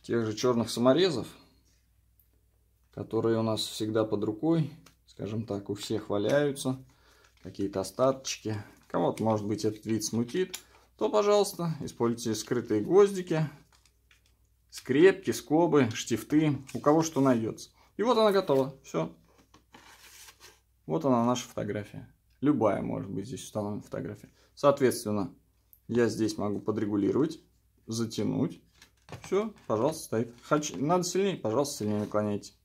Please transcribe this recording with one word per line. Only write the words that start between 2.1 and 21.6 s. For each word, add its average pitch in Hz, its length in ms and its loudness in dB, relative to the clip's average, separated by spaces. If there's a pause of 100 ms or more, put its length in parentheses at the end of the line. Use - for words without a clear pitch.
которые 110 480 -2
у - 20 0
нас 110 200 -2
всегда 107 420 -2
под 104 180 -2
рукой, 151 480 0 (380)
скажем 110 380 -6
так, 101 220 -6
у 101 60 -4
всех 107 360 -6
валяются, 131 720 0 (640)
какие-то 98 380 -4
остаточки, 110 840 -2 (240)
кого-то, 156 380 -2
может 107 200 2
быть, 104 200 -4
этот 107 200 -2
вид 110 200 -2
смутит, 120 560 -4 (360)
то, - 120 -2
пожалуйста, 202 720 2
используйте 117 560 -2
скрытые 113 460 -2
гвоздики, 180 680 2 (1200)
скрепки, 160 600 4
скобы, 147 600 2
штифты, 147 640 0 (160)
у - 60 -6
кого 156 240 4
что 160 180 -2
найдётся. 117 500 0 (280)
И 202 60 0
вот 240 120 4
она 220 140 6
готова. 151 540 2
Всё. 165 280 -6 (1700)
Вот 156 180 -2
она, 120 200 4
наша 120 240 0
фотография. 104 600 -8 (320)